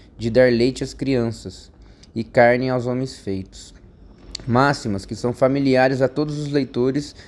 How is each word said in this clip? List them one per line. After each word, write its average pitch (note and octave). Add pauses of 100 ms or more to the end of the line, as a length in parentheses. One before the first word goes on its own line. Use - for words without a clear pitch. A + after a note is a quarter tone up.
(160)
de A#2
dar B2
leite B2
às C3
crianças A#2 (420)
e A2+
carne B2
aos B2+
homens B2+
feitos. - (720)
Máximas B2
que A2
são B2
familiares C3
a C3+
todos D3
os D3
leitores C3+ (120)